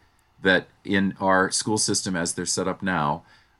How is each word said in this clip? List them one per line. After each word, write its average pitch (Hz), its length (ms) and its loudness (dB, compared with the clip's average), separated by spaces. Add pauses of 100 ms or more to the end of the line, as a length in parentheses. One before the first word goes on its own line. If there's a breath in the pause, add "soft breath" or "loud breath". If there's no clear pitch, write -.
(420)
that 92 260 2 (160)
in 98 360 0
our 95 320 2
school - 260 -2
system 101 380 -2
as 90 180 -2
they're 90 120 -6
set 92 220 -2
up 92 140 -4
now, 82 420 -2 (360 soft breath)